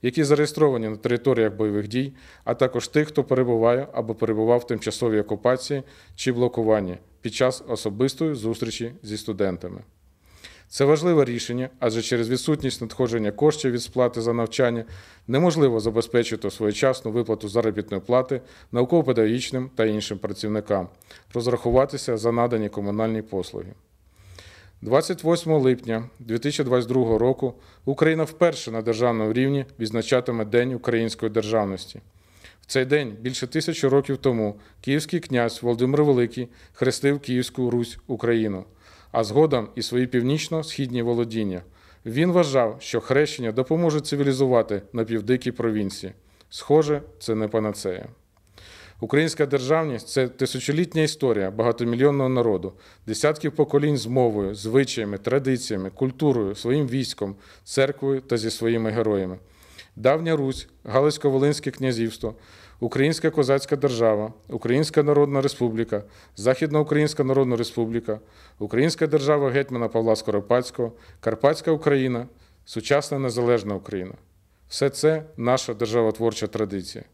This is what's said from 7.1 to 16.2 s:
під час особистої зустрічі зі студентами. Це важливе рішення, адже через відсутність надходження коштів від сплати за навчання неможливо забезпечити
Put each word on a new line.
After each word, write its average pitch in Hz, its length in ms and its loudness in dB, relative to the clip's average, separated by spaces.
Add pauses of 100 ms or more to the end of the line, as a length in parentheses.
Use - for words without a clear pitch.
під 110 140 -8
час 127 340 0
особистої 127 680 -2
зустрічі 113 580 -6 (100)
зі 107 140 -8
студентами. 95 640 -4 (880)
Це - 160 0
важливе 156 400 4
рішення, 123 540 -4
адже 117 240 0
через 117 260 0
відсутність 135 520 0
надходження 113 520 -2
коштів 147 400 2
від 120 100 -2
сплати 123 380 0
за 117 120 0
навчання 117 520 0 (420)
неможливо 139 540 4
забезпечити 113 680 0